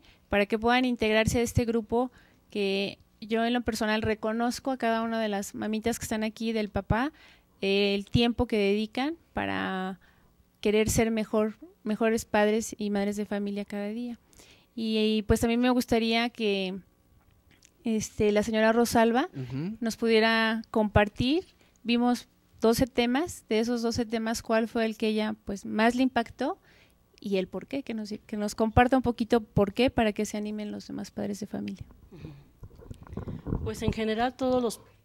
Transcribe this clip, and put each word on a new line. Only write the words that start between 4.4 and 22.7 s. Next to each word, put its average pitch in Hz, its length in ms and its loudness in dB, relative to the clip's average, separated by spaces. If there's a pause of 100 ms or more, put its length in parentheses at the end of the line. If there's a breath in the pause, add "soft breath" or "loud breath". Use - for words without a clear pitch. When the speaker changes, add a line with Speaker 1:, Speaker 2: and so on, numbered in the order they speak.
Speaker 1:
a 254 60 -2
cada 226 240 0
una 226 180 -2
de 220 80 0
las 202 260 -4
mamitas 214 460 -2
que - 40 -12
están 220 200 -4
aquí, 226 300 -4
del 214 160 -2
papá, 226 420 0 (500 soft breath)
eh, 196 340 2
el 202 100 -4
tiempo 240 400 2
que 226 120 -2
dedican 214 580 0 (180)
para 190 680 -4 (640 soft breath)
querer 214 280 2
ser 226 220 2
mejor, 214 440 0 (280)
mejores 220 420 0
padres 214 520 0
y 208 140 -4
madres 202 260 -2
de 208 80 -4
familia 202 400 -6
cada 202 240 -8
día. 240 280 -10 (580 soft breath)
Y, 220 240 -2
y, 214 240 2
pues 226 160 2
también 233 200 2
me 247 120 4
gustaría 233 580 0
que, 196 460 -2 (1080)
este, 214 480 0
la 208 120 4
señora 220 300 4
Rosalba 233 600 4
Speaker 2:
Ujú. 135 460 -6
Speaker 1:
nos 226 180 -4
pudiera 226 720 2
compartir. 220 760 2 (360 soft breath)
Vimos 240 460 0 (340)
doce 233 240 4